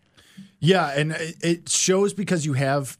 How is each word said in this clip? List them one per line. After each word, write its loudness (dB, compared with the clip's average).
Yeah, 4
and -2
it, -8
it 0
shows 2
because -2
you 0
have -2